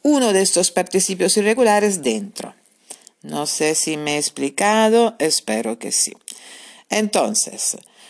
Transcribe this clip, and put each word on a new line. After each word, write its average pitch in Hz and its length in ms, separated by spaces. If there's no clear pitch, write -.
uno 269 300
de 190 100
estos 185 280
participios 185 680
irregulares 208 680
dentro. 110 520
No 147 240
sé 156 280
si 156 220
me 147 200
he - 20
explicado, 220 1000
espero 226 600
que - 140
sí. - 200
Entonces, 208 840